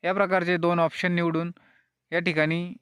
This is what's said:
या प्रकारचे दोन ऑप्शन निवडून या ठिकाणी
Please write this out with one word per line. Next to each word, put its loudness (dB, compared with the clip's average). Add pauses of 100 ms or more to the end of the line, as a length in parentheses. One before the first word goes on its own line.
या 0
प्रकारचे 2
दोन 2
ऑप्शन 0
निवडून 0 (600)
या 0
ठिकाणी -2